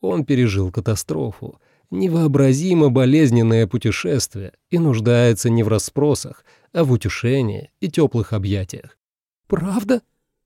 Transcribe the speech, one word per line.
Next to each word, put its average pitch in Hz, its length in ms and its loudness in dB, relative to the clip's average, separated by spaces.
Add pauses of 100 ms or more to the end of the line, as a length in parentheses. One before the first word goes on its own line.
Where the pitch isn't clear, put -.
Он 175 240 -2
пережил 104 460 0
катастрофу, 113 880 -6 (300)
невообразимо 160 960 2
болезненное 120 800 4
путешествие, 113 840 -4 (180)
и 175 80 2
нуждается 120 720 2
не 117 100 2
в 104 60 0
расспросах, - 760 -2 (300)
а 170 100 0
в 135 80 0
утешении 117 800 -2 (100)
и 190 100 -4
теплых 123 440 -2
объятиях». 98 640 -6 (500)
«Правда?» 202 540 -2 (440)